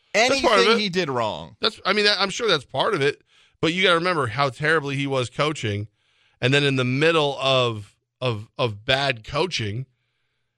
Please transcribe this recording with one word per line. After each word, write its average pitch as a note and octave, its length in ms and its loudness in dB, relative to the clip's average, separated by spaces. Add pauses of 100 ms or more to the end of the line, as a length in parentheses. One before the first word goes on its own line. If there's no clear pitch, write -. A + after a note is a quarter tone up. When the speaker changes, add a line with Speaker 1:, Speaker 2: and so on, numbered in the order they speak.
(140)
Speaker 1:
That's B3+ 280 2
part A#3+ 120 4
of G3 120 6
Speaker 2:
anything G#3+ 140 4
Speaker 1:
it. G#3 40 -2
Speaker 2:
he G3+ 60 -2
did E3+ 200 -2
wrong. G#2+ 500 -4
Speaker 1:
That's, - 260 -4
I F#3 80 0
mean, G#3 120 2
that, G#3 140 2
I'm G3 120 0
sure A#3 160 -4
that's D#3+ 180 0
part F3+ 300 -2
of D3 60 0
it. C#3+ 200 0 (400)
But E3 120 0
you F#3 100 0
gotta F3+ 120 4
remember E3 320 0
how C3+ 220 -2
terribly C#3+ 460 -2
he C#3 100 -2
was C3 240 -2
coaching, A2 600 -2 (520)
and B2 120 2
then C#3+ 100 4
in C#3 140 2
the B2+ 80 0
middle C#3+ 540 2
of, B2 560 0 (260)
of, A#2 260 -4 (100)
of A2 280 -6
bad C3 400 -2
coaching, B2+ 600 -6 (720)